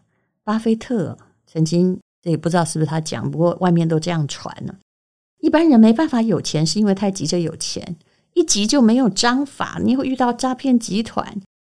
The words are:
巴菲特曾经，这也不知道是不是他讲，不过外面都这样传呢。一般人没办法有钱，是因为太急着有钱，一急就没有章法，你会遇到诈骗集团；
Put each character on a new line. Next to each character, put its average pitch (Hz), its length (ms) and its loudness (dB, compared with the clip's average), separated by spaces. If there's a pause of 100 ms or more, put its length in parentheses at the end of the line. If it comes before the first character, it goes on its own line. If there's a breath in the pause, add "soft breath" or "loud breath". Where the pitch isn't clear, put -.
(440)
巴 214 140 -2
菲 226 180 0
特 226 400 -6 (300 soft breath)
曾 160 180 -2
经， 175 340 0 (220)
这 - 80 -10
也 160 80 0
不 156 120 -4
知 165 80 0
道 170 80 2
是 160 140 -6
不 156 60 0
是 143 60 -2
他 160 100 -4
讲， 135 300 -6
不 143 80 -8
过 170 220 0
外 180 100 2
面 170 180 2
都 160 100 0
这 165 120 -6
样 160 160 -2
传 - 280 -10 (120)
呢。 - 80 -12 (640)
一 302 100 0
般 320 200 4
人 254 100 8
没 220 140 8
办 302 160 2
法 240 120 -2
有 220 200 0
钱， 156 260 -2
是 185 120 -2
因 214 80 2
为 196 80 4
太 196 160 -2
急 190 160 -6
着 175 120 0
有 170 180 -4
钱， - 400 -10 (380)
一 339 100 4
急 208 220 0
就 285 160 4
没 226 140 6
有 254 120 4
章 240 380 0
法， - 380 -10
你 226 120 2
会 269 100 -2
遇 262 100 -4
到 247 160 0
诈 254 200 -4
骗 254 240 0
集 214 280 -2
团； - 360 -8 (280)